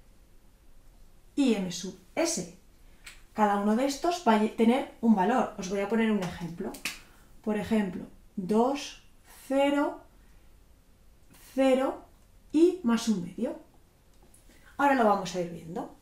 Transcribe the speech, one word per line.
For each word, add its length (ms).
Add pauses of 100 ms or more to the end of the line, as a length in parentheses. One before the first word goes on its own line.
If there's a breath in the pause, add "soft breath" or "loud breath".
(1300)
y 200
M 180
sub 260 (160)
S. 440 (760 loud breath)
Cada 240
uno 180
de 120
estos 400
va 80
a 140
tener 520
un 140
valor. 420
Os 140
voy 100
a 80
poner 240
un 100
ejemplo. 480 (720 loud breath)
Por 140
ejemplo, 480 (320)
dos, 680 (460)
cero, 520 (1500 soft breath)
cero 500 (480)
y 300
más 260
un 160
medio. 320 (1200 soft breath)
Ahora 180
lo 100
vamos 300
a 60
ir 100
viendo. 520